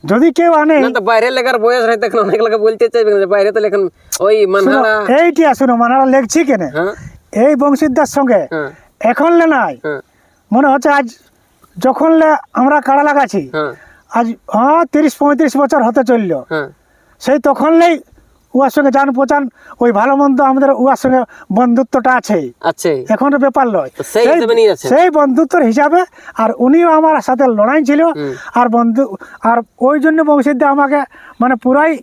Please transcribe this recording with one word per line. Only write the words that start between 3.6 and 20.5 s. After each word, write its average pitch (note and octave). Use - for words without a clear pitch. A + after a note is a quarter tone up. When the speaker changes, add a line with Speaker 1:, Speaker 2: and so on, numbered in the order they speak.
Speaker 2:
লেখন G3
ওই G#3+
Speaker 1:
শোনো, F#3
Speaker 2:
মানহারা। A3+
Speaker 1:
এইটা D#4+
শোনো, B3+
মানহারা A#3+
লেগছি C4+
কেনে? A3
Speaker 2:
হ্যাঁ। E3
Speaker 1:
এই D4
বংশীদার C#4+
সঙ্গে C#4
Speaker 2:
হ্যাঁ। D3+
Speaker 1:
এখন C4
লে E4+
নাই। A#3+
Speaker 2:
হ্যাঁ। D3
Speaker 1:
মনে C4
হচ্ছে C4+
আজ C#4+
যখন C4
লে D#4
আমরা C#4
কাড়া C#4
লাগাছি, C4+
Speaker 2:
হ্যাঁ। D3+
Speaker 1:
আজ, A#3
হ্যাঁ, C#4+
তিরিশ D4
পঁয়ত্রিশ C#4+
বছর C#4
হতে A#3+
চললো। G3+
Speaker 2:
হ্যাঁ। D3+
Speaker 1:
সেই C#4
তখন C#4+
লেই E4
উহার C4
সঙ্গে C#4
জান C#4
পচান, C#4
ওই A#3+
ভালো A#3+
মন্দ C#4
আমাদের C4+